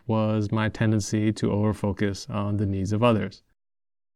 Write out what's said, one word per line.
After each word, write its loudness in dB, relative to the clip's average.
was 0
my 0
tendency 2
to -4
overfocus 0
on -2
the 0
needs -2
of 0
others. 2